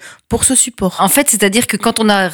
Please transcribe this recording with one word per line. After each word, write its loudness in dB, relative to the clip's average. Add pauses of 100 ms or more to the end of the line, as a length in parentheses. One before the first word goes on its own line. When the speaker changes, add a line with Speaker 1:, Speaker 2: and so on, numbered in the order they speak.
(280)
Speaker 1:
pour -2
ce 2
support. -2
Speaker 2:
En 4
fait, 0
c'est-à-dire 0
que -4
quand -2
on 2
a 2